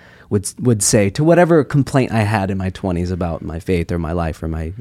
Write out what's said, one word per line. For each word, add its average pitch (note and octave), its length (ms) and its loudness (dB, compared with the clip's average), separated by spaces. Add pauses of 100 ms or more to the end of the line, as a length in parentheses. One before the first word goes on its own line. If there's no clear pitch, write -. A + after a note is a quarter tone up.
(300)
would G#2 160 0
s-, - 120 -10
would A#2 240 0
say G2+ 280 2
to D3+ 140 -4
whatever E3 420 4
complaint C3+ 480 0
I A2+ 80 2
had G#2 280 0
in G2 80 -2
my F#2+ 120 -2
twenties F2 420 -2
about E2+ 300 -4
my D#2 180 -8
faith F2 320 -2
or F2 80 0
my D#2+ 140 -4
life E2 280 -4
or D#2+ 60 -6
my, D#2+ 340 -6